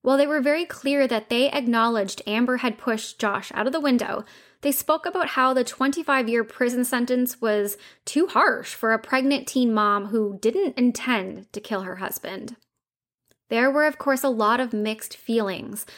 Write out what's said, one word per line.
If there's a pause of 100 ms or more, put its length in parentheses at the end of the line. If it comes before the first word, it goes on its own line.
While
they
were
very
clear
that
they
acknowledged
Amber
had
pushed
Josh
out
of
the
window, (380)
they
spoke
about
how
the
twenty-five-year
prison
sentence
was (280)
too
harsh
for
a
pregnant
teen
mom
who
didn't
intend
to
kill
her
husband. (960)
There
were,
of
course,
a
lot
of
mixed
feelings, (120)